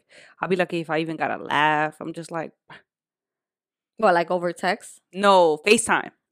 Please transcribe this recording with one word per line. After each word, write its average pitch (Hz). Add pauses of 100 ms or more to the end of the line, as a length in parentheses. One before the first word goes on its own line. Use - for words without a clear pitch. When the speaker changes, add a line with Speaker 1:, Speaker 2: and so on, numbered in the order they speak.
(400)
Speaker 1:
I'll 165
be 185
lucky 170
if 156
I 156
even 165
got 151
a -
laugh. 151
I'm 165
just 165
like 160 (1500)
Speaker 2:
What, 202
like, 170
over 175
text? - (120)
Speaker 1:
No, 180
FaceTime. 208 (220)